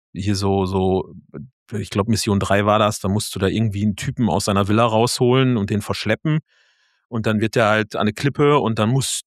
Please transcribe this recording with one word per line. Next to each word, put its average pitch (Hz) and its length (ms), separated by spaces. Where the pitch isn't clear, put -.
hier 98 220
so, 98 300
so, 92 480
ich 104 160
glaub, 101 200
Mission 104 300
drei 101 260
war 107 140
das, 104 200
da - 80
musst 101 280
du 95 40
da 98 80
irgendwie 101 360
einen 107 120
Typen 120 340
aus 92 160
seiner 98 220
Villa 110 180
rausholen 120 720
und 98 120
den 104 120
verschleppen. 110 580
Und 113 180
dann 107 160
wird 113 140
der 113 120
halt 107 280
an - 60
eine 104 120
Klippe 147 460
und 107 200
dann 107 100
musst - 380